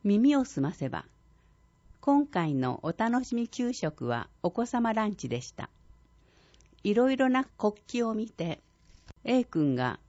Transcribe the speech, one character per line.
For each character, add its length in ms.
耳 320
を 80
す 160
ま 140
せ 160
ば。 160
今 240
回 300
の 260
お 160
楽 260
し 120
み 120
給 260
食 340
は 200
お 100
子 140
様 260
ラ 160
ン 80
チ 140
で 100
し 120
た。 180
い 100
ろ 180
い 40
ろ 140
な 160
国 300
旗 200
を 80
見 120
て、 320
A 200
君 320
が 340